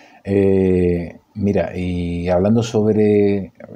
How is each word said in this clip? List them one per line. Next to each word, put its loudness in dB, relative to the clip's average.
Eh, 0
mira, -2
y -4
hablando 2
sobre 2